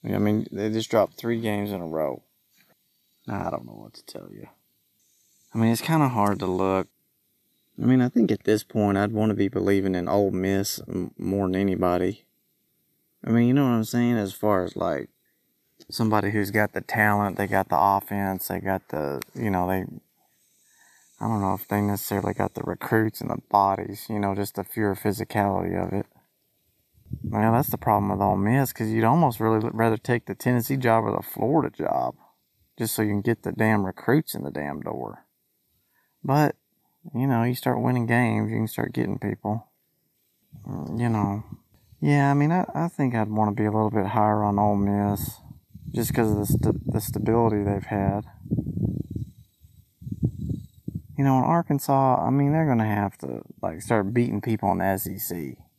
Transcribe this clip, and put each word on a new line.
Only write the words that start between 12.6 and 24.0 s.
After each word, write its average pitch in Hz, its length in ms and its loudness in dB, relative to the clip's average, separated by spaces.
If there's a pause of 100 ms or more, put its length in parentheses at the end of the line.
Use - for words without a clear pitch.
I - 40 -8
mean, 117 180 4
you 123 60 4
know 143 100 4
what 123 120 2
I'm 113 80 0
saying? 120 340 0
As 98 160 -2
far 101 300 2
as, 87 120 -8
like, 85 340 -4 (800)
somebody 107 420 0
who's 104 200 0
got 104 220 2
the 98 80 -4
talent, 104 560 2
they 101 100 -2
got 98 220 0
the 82 100 2
offense, 98 680 0
they 92 120 -4
got 95 300 -4
the, 71 320 -4 (140)
you 117 140 -4
know, 90 180 0
they, 95 180 -2 (1300)
I 107 80 -6
don't 110 140 -2
know 98 120 0
if 95 140 -8
they 104 140 -2
necessarily 101 520 -2
got 98 220 -2
the - 80 -8
recruits 110 580 -2
and - 80 -8
the - 80 -4 (120)
bodies, 98 600 0